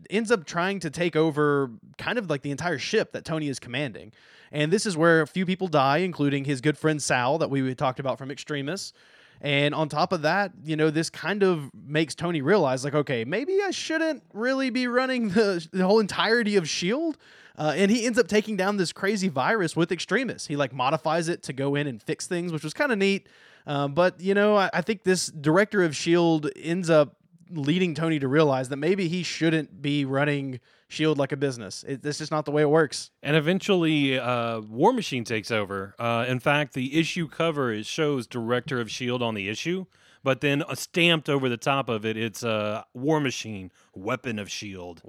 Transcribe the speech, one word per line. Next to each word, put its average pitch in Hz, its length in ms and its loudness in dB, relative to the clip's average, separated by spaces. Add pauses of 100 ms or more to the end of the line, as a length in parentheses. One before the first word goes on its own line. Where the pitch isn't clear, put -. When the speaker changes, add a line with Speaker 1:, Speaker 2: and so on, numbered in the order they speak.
Speaker 1:
ends 214 220 -2
up 196 140 2
trying 185 360 -2
to 160 100 -6
take 170 260 -2
over 147 560 2 (260)
kind 202 200 -4
of, 190 120 -6
like, 143 120 -4
the 143 100 -6
entire 160 260 -4
ship - 340 -2
that - 120 -8
Tony 156 240 -4
is 131 100 -6
commanding. 120 540 -8 (400)
And 151 200 0
this 208 140 0
is 185 100 -2
where 160 260 6
a 147 40 0
few 185 180 -2
people 185 220 -2
die, 147 320 4
including 143 460 0
his 139 160 -4
good 147 180 0
friend 156 240 0
Sal 131 360 2
that 151 120 2
we 131 240 0
talked 131 240 -2
about 135 180 -4
from 135 140 -12
Extremis. 147 640 -8 (480)
And 143 340 2
on 151 140 0
top 156 240 0
of 165 100 -2
that, 185 300 0 (100)
you 156 140 -4
know, 156 120 4
this 156 220 0
kind 196 320 -2
of 165 320 2
makes 143 400 -2
Tony 170 260 -2
realize, 135 440 2
like, 143 100 -4
"Okay, 135 300 0
maybe 277 360 -2
I 392 120 0
shouldn't 320 500 -2 (100)
really 262 380 -2
be 254 160 -2
running 247 440 0
the, 185 420 2
the 185 120 2
whole 202 140 6
entirety 208 560 2
of 170 140 2
shield." 277 500 -2 (380)
Uh, 151 200 0
and 196 140 4
he 226 160 2
ends 240 120 0
up - 80 4
taking 214 300 0
down 196 220 0
this 175 140 0
crazy 196 360 -2
virus 151 480 0
with 170 160 2
Extremis. 190 540 -4
He, 147 100 -6
like, 139 160 0
modifies 151 560 0
it 175 160 -4
to 156 80 -10
go 135 220 -4
in 147 120 -2
and 120 140 -8
fix - 260 -6
things, 175 260 -4
which 156 120 -6
was 151 100 -8
kinda 277 220 0
neat. 196 320 0 (380)
Um, 143 280 -2
but, 175 260 2
you 190 140 0
know, 208 220 4
I, 185 160 4
I 175 80 0
think 202 220 -4
this 180 240 2
director 175 560 2
of 160 120 2
shield 165 640 2
ends 170 320 -4
up 151 280 6 (340)
leading 180 440 0
Tony 160 240 0
to 139 80 -2
realize 131 440 4
that 139 80 -6
maybe 180 280 0
he 175 160 -2
shouldn't 160 600 -2
be 143 220 0
running 135 540 -2 (300)
shield 151 300 0
like 135 120 0
a 147 60 -4
business. 123 500 -6
It, 135 160 -8
that's 143 160 -6
just 156 140 -8
not 151 120 -2
the 147 60 -6
way 151 120 2
it 147 80 4
works. 156 400 2 (120)
Speaker 2:
And 143 140 2
eventually, 156 840 2
uh, 117 420 -2
War 117 320 2
Machine 143 320 -4
takes 110 260 -4
over. 98 480 -4
Uh, 117 280 0
in 127 140 -2
fact, 147 320 0
the 135 260 -2
issue 165 300 -2
cover, 143 440 -2
it 107 140 -6
shows 147 400 -2
director 123 540 -2
of 110 100 -6
shield 123 320 -4
on 113 120 -2
the 98 140 -4
issue, 170 360 -4 (380)
but 135 180 0
then, 143 220 2
uh, 135 120 -6
stamped 170 540 0
over 139 200 0
the 120 100 0
top 139 300 -2
of 110 180 -2
it, 110 100 -2
it's 110 260 -4
a 107 520 -2
War 151 260 0
Machine, 110 500 -6 (240)
weapon 113 440 -4
of 98 120 -8
shield. 90 580 -12